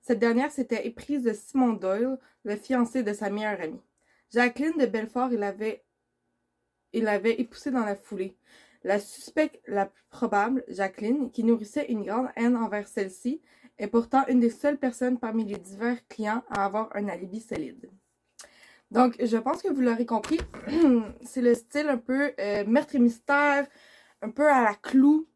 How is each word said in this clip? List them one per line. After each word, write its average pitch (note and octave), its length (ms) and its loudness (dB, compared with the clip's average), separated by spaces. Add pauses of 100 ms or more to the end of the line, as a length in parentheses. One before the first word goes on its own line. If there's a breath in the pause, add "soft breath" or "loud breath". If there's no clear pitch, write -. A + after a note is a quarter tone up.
Cette G#3+ 200 -2
dernière A#3+ 320 2
s'était A#3 340 -4
éprise C4 380 -6
de A3+ 80 0
Simon B3 400 0
Doyle, G#3+ 460 -2 (260 soft breath)
le G#3 120 -4
fiancé B3 460 0
de G#3 100 -2
sa G#3 180 -4
meilleure G#3 300 -4
amie. D#3+ 220 -10 (480)
Jacqueline B3 480 0
de C#4 60 4
Belfort, A3+ 480 -2
il A#3 60 0
l'avait, G3+ 460 -6 (1080)
il A3+ 120 0
l'avait G#3+ 360 0
épousée - 300 -6
dans B3 140 0
la G3+ 120 -2
foulée. F#3+ 400 -10 (480 soft breath)
La G3 140 2
suspecte - 680 -4
la G3 200 0
plus - 240 -20
probable, A3 580 0
Jacqueline, G#3+ 600 -2
qui A3+ 140 -6
nourrissait A3+ 460 0
une G#3 140 -4
grande A3+ 320 -4
haine A#3+ 200 2
envers G#3 320 -4
celle-ci, A3+ 520 -6 (380 soft breath)
est G#3+ 100 -6
pourtant A#3 400 2
une B3+ 120 4
des A#3 100 4
seules C#4+ 280 0
personnes B3 400 -2
parmi A3 260 -2
les G3+ 120 -6
divers G3 520 -6
clients G#3+ 420 -4
à G3 140 0
avoir G#3+ 300 -4
un G3+ 140 -4
alibi F3+ 320 -10
solide. - 500 -10 (1000 loud breath)
Donc, A#3+ 280 4
je A#3 180 0
pense B3+ 260 -2
que F#4+ 100 -2
vous C#4 80 -2
l'aurez A#3 260 2
compris, A#3 320 -2 (280)
<clears throat> B3+ 580 2
c'est B3+ 180 -6
le A#3+ 120 6
style C#4+ 340 -4
un C4 100 2
peu, C4+ 400 -2
euh, G3+ 280 -2
meurtre D4 300 2
et - 20 2
mystère, C#4 680 2 (540 soft breath)
un A3 100 -8
peu D4 200 4
à C4 120 6
la G#3 120 2
Clou. D4 600 4